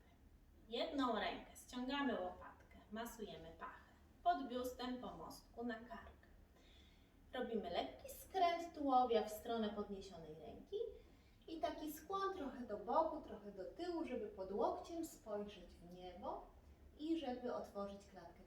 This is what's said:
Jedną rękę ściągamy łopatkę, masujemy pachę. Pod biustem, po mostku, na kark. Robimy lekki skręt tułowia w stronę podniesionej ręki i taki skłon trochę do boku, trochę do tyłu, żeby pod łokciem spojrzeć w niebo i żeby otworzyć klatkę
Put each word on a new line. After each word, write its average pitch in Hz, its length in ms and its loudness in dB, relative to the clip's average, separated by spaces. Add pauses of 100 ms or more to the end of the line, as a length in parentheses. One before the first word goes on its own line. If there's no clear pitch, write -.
(680)
Jedną 262 460 2
rękę - 400 0
ściągamy 254 580 0
łopatkę, - 640 -4 (140)
masujemy 208 680 -8
pachę. - 320 -12 (320)
Pod 277 260 6
biustem, 247 480 0
po 196 160 -6
mostku, - 500 -10
na 233 120 0
kark. - 520 -12 (1040)
Robimy 220 360 0
lekki - 400 -2
skręt 339 640 4
tułowia 254 480 8
w - 60 0
stronę 226 400 0
podniesionej 190 680 -6
ręki 151 420 -8 (680)
i 330 120 -6
taki 311 340 0
skłon 381 440 2
trochę 262 240 -4
do 214 160 -4
boku, 311 440 4
trochę 202 300 -8
do 185 140 -6
tyłu, 320 420 -2
żeby 226 200 0
pod 190 240 -4
łokciem 339 540 2
spojrzeć 202 680 -6
w 175 220 -14
niebo 185 540 -8 (520)
i 320 200 4
żeby 247 360 0
otworzyć 202 500 -4
klatkę 180 420 -14